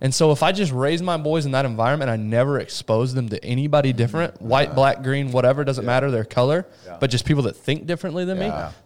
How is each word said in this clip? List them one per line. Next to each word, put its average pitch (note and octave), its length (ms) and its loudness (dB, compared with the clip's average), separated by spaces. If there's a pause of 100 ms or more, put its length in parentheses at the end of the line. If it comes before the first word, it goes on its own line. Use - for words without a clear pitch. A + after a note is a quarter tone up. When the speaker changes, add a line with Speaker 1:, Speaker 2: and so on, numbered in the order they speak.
Speaker 1:
And C3 140 0
so D#3 160 4
if D3 140 2
I F3+ 80 4
just F#3+ 200 0
raise D3 300 0
my F3+ 160 -2
boys D3+ 260 0
in C#3 80 -2
that C3+ 140 2
environment, B2 440 0
I A2+ 60 0
never A#2 440 0
expose A#2+ 520 -2
them B2 180 -4
to F#2+ 140 -6
anybody C3+ 480 2
different, B2 480 -2
white, C3 280 2
Speaker 2:
Yeah. D3+ 60 -8
Speaker 1:
black, C3+ 280 2
green, C3+ 300 -2
whatever, C3 320 2
doesn't B2+ 200 -2
Speaker 2:
Yeah. A#2+ 60 -2
Speaker 1:
matter C3 200 2
their A2+ 140 0
color, D3 420 0 (200)
Speaker 3:
Yeah. F2 140 -16
Speaker 1:
but C3+ 100 0
just A#2+ 160 -2
people C#3+ 160 2
that A2 140 -4
think D3 280 -4
differently E3+ 400 -4
than F#3 140 -4
me, F#3+ 80 -2
Speaker 2:
Yeah. E3 220 -6 (180)